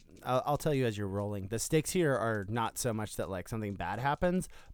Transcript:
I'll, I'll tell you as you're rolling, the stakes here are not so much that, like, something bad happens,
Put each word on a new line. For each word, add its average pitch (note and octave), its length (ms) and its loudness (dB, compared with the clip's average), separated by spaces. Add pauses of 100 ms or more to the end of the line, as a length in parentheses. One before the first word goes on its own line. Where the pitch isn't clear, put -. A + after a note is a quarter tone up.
(220)
I'll, B2+ 240 0
I'll C#3+ 120 2
tell D#3 160 2
you C3 120 4
as G#2+ 120 0
you're G#2 100 -2
rolling, G2+ 400 -2
the A2+ 120 -2
stakes - 320 2
here D#3+ 220 4
are G#2+ 360 2
not A2+ 280 0
so A#2+ 160 0
much G#2+ 220 -4
that, F2+ 140 -2
like, F#2 180 -4
something G#2+ 280 -4
bad F#2 240 -4
happens, E3 500 2 (240)